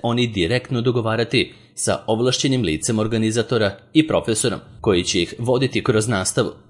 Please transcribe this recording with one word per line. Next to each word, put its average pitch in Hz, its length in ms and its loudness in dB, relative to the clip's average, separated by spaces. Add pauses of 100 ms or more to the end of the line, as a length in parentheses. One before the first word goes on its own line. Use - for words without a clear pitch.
oni 120 240 2
direktno 113 540 -2
dogovarati 117 720 0 (220)
sa - 320 -2
ovlašćenim 127 540 0
licem 101 380 0
organizatora 110 760 0 (180)
i 156 140 4
profesorom, 107 520 0 (220)
koji 90 220 4
će 90 180 0
ih - 180 -4
voditi 127 440 0
kroz 107 240 2
nastavu. 104 420 -2 (200)